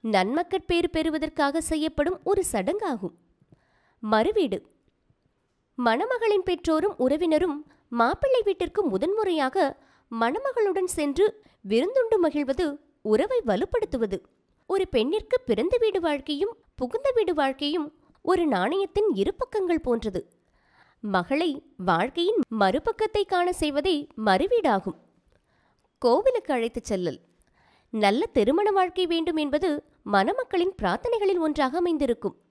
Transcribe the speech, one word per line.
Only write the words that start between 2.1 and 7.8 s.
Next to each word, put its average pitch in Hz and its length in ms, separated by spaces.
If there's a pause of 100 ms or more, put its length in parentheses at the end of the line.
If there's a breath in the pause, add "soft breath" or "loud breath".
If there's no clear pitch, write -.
ஒரு 392 280
சடங்காகும். 240 600 (880 soft breath)
மறுவீடு. 220 680 (1080)
மணமகளின் 403 680
பெற்றோரும் 330 540
உறவினரும் 302 760 (180 soft breath)